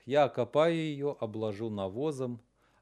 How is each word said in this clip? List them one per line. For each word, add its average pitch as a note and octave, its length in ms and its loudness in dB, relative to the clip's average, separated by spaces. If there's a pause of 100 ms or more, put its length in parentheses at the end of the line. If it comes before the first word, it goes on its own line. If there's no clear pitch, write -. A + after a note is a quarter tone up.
Я C#3 180 4
окопаю D3 520 2
её, C#3+ 420 -2
обложу A2 520 -4
навозом, A#2+ 720 -4 (420)